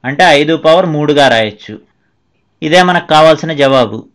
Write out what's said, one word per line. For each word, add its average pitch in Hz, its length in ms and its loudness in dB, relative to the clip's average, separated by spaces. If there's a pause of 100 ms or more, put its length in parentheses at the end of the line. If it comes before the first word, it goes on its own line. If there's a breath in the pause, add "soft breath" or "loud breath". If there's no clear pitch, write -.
అంటే 147 160 0 (160)
ఐదు 151 140 -2 (140)
పవర్ 175 280 2
మూడుగా 147 380 0
రాయొచ్చు. 107 400 -6 (920)
ఇదే 175 200 2
మనకు 170 280 -4
కావాల్సిన 156 360 2 (100)
జవాబు. 117 360 0 (160)